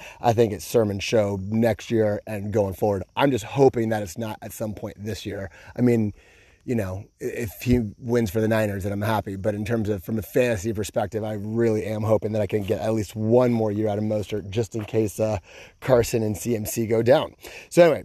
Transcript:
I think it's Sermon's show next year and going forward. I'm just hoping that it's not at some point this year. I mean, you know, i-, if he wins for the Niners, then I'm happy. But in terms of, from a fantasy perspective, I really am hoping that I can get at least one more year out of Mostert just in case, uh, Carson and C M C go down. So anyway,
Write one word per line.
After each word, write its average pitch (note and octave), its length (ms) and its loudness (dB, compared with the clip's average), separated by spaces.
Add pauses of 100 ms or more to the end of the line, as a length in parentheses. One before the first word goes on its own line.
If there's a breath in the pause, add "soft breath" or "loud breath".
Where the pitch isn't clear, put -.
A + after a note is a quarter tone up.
(220 loud breath)
I A#2+ 100 4
think A2 220 4
it's - 120 -8
Sermon's G#2 380 2
show G2+ 380 0
next A2 500 0
year G#2+ 340 2
and G#2 280 -8
going G2 200 2
forward. G2 300 0 (140)
I'm C#3 140 4
just A#2 120 -2
hoping B2 460 4
that A2 120 0
it's G2 160 -10
not A2 240 -8
at G#2+ 120 -14
some G#2+ 200 -8
point G2+ 240 -12
this G2+ 280 -8
year. G2 260 -8 (240 loud breath)
I A#2+ 60 -6
mean, A#2 320 4 (520 soft breath)
you B2+ 100 -2
know, G2 280 -4 (180)
i-, - 40 -6
if A#2+ 360 -8
he B2 200 2 (160)
wins A#2 340 0
for A2+ 80 -2
the A2 80 2
Niners, G#2 380 0
then G2+ 80 -4
I'm G2+ 80 -4
happy. G#2 340 -2
But G2 180 -4
in G#2 120 -6
terms A2+ 240 -2
of, G2+ 120 -2
from A2 160 -6
a G#2+ 40 -4
fantasy A#2 500 0
perspective, G#2 500 -4
I G#2+ 120 -4
really G#2+ 520 0
am G#2+ 180 -4
hoping G#2+ 280 2
that G#2+ 100 0
I G2+ 60 0
can G#2+ 160 -2
get G2 160 -2
at A2 140 -2
least A2 240 -4
one A#2+ 340 4
more A2 180 0
year G#2+ 200 0
out G2+ 80 -2
of G#2+ 80 -2
Mostert G#2+ 440 -4
just G#2+ 240 -2
in A2 120 -6
case, A2 340 0
uh, A2 200 -2 (420 loud breath)
Carson A#2+ 420 2
and G#2+ 140 -2
C A#2+ 180 -2
M G#2+ 100 -4
C A2+ 220 -4
go A2+ 140 2
down. B2+ 340 4 (340 loud breath)
So E3+ 140 6
anyway, C#3 200 4